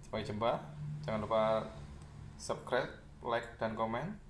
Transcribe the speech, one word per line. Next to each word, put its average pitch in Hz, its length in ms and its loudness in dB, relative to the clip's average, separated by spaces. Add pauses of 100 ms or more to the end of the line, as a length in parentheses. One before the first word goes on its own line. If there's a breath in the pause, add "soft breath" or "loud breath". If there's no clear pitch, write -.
Sampai 107 240 -4
jumpa. 107 240 2 (500)
Jangan 107 240 0
lupa 110 400 6 (720)
subscribe, - 540 0 (340)
like, 117 320 2
dan 110 160 0
komen. 117 460 0 (100)